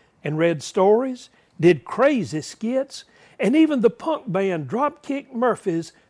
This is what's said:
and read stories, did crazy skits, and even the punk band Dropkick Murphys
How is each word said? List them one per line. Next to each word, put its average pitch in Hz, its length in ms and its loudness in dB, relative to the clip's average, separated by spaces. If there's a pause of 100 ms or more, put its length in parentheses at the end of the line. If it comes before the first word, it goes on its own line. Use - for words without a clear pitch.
(240)
and 151 140 -4
read 165 240 0
stories, 226 680 0 (320)
did 165 240 4
crazy 220 560 0
skits, 262 640 -6 (340)
and 214 160 0
even 302 260 4
the 220 100 4
punk - 400 -6
band 170 380 -2
Dropkick 277 680 -6
Murphys 202 580 -2 (180)